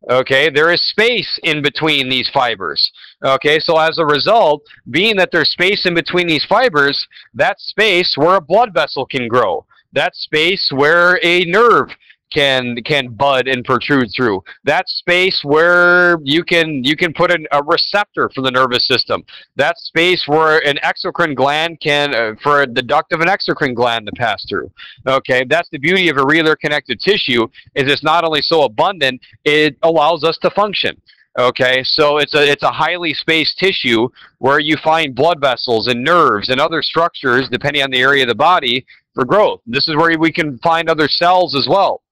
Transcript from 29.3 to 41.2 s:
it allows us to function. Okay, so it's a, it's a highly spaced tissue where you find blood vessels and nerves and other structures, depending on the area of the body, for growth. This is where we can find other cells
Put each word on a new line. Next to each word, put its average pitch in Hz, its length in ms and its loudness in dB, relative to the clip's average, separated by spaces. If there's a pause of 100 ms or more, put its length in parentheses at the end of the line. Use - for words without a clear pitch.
it 151 400 2
allows 160 400 2
us 160 160 0
to 180 120 0
function. 190 480 -4 (400)
Okay, 127 440 2
so 147 340 0
it's 147 160 -2
a, 147 160 4
it's 143 140 0
a 139 80 2
highly 160 420 -4
spaced 160 440 -2
tissue 127 520 0 (300)
where 139 200 2
you 151 180 -2
find 156 380 -2
blood 156 240 0
vessels 120 480 -2
and 123 160 -2
nerves 131 460 2
and 127 100 0
other 160 220 -2
structures, 135 680 -2
depending 143 340 -4
on 139 60 -4
the 127 120 0
area 135 220 2
of 123 40 0
the 117 80 0
body, 139 500 0 (280)
for 135 100 -2
growth. 143 420 2
This 123 220 -2
is 156 80 -2
where 165 220 2
we 160 140 0
can 151 280 -4
find 165 300 0
other 156 180 2
cells 175 480 2